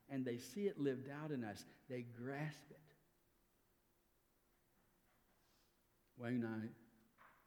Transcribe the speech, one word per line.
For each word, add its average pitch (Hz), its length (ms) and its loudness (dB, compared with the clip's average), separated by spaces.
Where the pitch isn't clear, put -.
and 135 140 2
they 120 140 2
see 202 280 0
it 190 120 2
lived 131 300 4
out 156 80 -2
in 127 140 2
us, 101 200 -4
they 123 160 -2
grasp 139 540 -4
it. - 60 -16
Wayne, 120 280 4
I 110 240 0